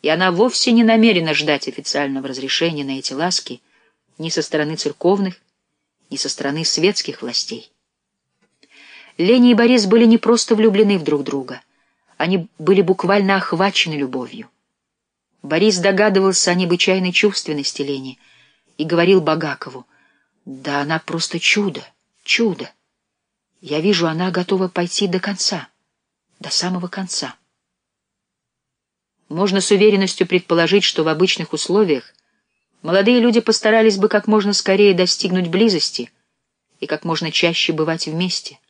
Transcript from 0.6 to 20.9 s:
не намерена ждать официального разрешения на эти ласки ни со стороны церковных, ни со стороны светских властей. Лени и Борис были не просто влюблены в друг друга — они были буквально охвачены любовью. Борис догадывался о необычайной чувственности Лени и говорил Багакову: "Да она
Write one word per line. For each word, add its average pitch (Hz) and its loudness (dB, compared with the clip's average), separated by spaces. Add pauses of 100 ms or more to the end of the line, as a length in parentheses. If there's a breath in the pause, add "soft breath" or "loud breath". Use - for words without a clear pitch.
не 233 6
намерена 220 4
ждать 147 -2
официального 139 -6
разрешения 143 -4
на 135 -8
эти - -10
ласки 151 -6 (560)
ни 160 -8
со 165 -4
стороны 151 -4
церковных, 185 -2 (720)
ни - -8
со - -6
стороны 143 -6
светских - -2
властей. - -10 (1500 loud breath)
Лени 240 6
и - 6
Борис 233 4
были 226 6
не 226 6
просто 226 2
влюблены 208 4
в 156 -4
друг 147 0
друга — 139 -8 (560)
они 170 -2 (120)
были 185 4
буквально 190 2
охвачены 180 -2
любовью. 127 -8 (920)
Борис 180 0
догадывался 190 2
о - 0
необычайной 180 0
чувственности 156 -2
Лени 135 -8 (600 soft breath)
и 156 -4
говорил 175 4
Багакову: 151 -4 (600)
"Да 143 -8
она 156 -4